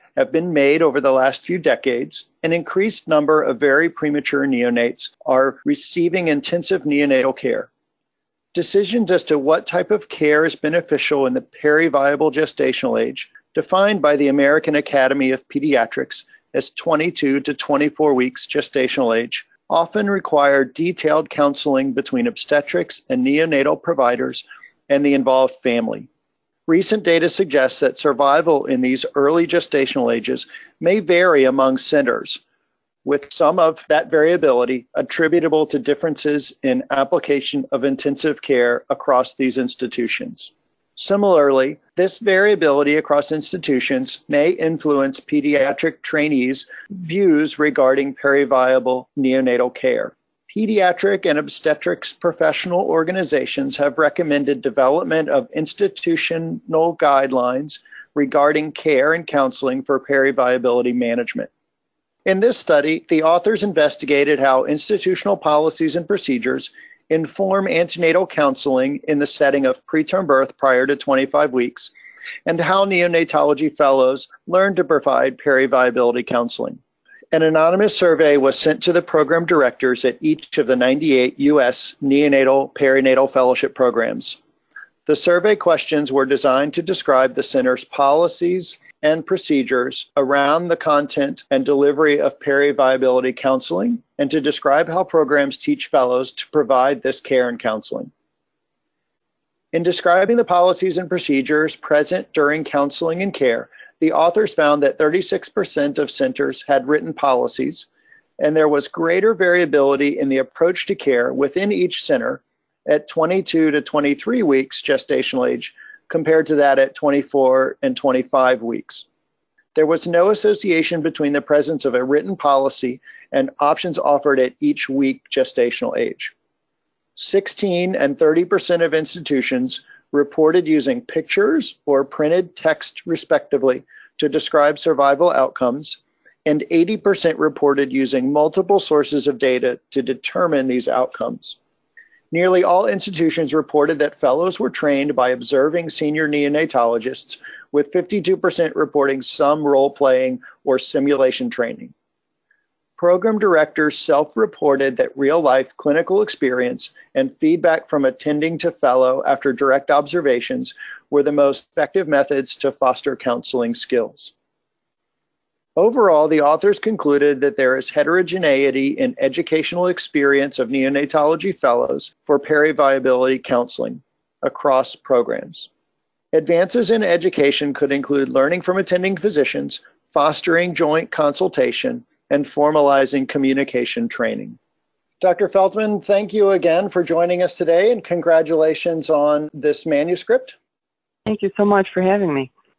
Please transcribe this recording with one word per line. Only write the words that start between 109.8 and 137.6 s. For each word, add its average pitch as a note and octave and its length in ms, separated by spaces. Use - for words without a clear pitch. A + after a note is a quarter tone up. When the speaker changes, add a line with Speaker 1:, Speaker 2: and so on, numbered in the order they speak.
Speaker 1:
in C#3 100
the C3+ 120
approach E3+ 480
to D3+ 80
care B2+ 360
within C#3+ 400
each F3+ 320
center C3 380
at D3+ 200
twenty-two E3 640
to D3 100
twenty-three D3 640
weeks C3+ 400
gestational C3 640
age A#2+ 280
compared D#3+ 400
to D3+ 80
that C#3 240
at C3+ 160
twenty-four C#3 880
and C3 120
twenty-five B2+ 680
weeks. - 420
There D#3 100
was D#3+ 220
no F3 240
association F#3 720
between D3+ 300
the C#3 80
presence D3 440
of B2 80
a B2 100
written D3+ 320
policy C3+ 640
and C3+ 280
options D3+ 400
offered C#3+ 400
at B2+ 220
each D3 280
week C3+ 400
gestational - 640
age. - 400
Sixteen F#3+ 800
and C#3+ 220
thirty D#3+ 280
percent F3 360
of D#3+ 140
institutions C3+ 880
reported D#3 560
using C3+ 320
pictures G#3 760
or C#3 180
printed E3 500
text, - 520
respectively, C3+ 760
to D3+ 100
describe D3 500
survival C#3 540
outcomes, C3 680
and D3+ 240
eighty F3 280
percent E3+ 420
reported C#3+ 540